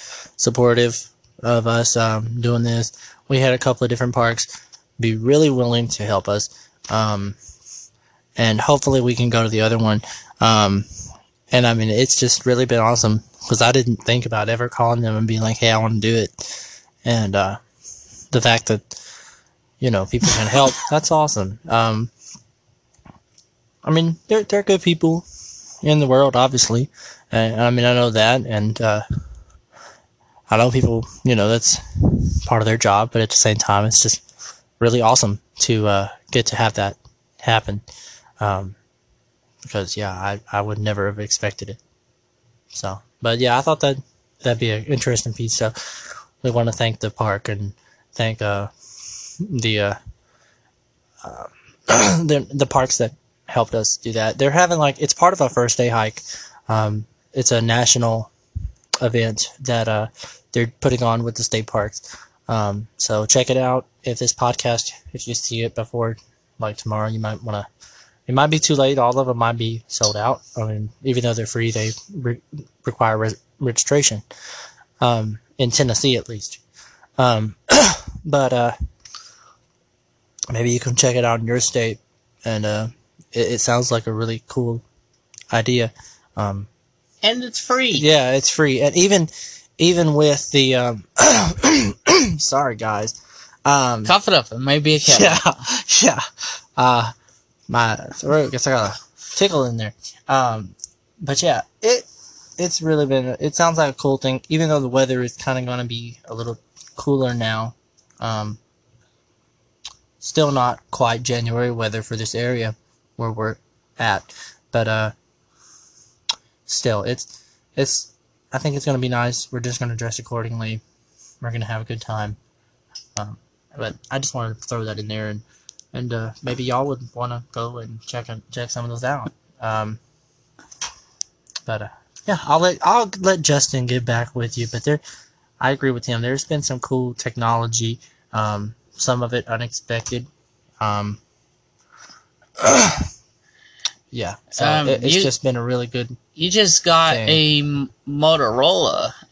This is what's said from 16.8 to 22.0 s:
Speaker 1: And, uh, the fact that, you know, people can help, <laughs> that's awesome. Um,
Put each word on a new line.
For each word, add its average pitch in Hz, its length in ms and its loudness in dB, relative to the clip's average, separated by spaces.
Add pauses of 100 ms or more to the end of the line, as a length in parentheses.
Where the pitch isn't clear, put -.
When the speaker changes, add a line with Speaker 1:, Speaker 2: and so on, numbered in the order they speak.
Speaker 1:
And, 110 320 0
uh, 98 220 0 (760)
the 135 80 4
fact 117 280 2
that, 107 140 0 (960)
you 127 120 0
know, 95 140 2
people 135 240 0
can 113 180 0
help, 131 240 6 (100)
<laughs> - 80 -6
that's 151 220 0
awesome. 110 560 0
Um, 113 440 0 (1700)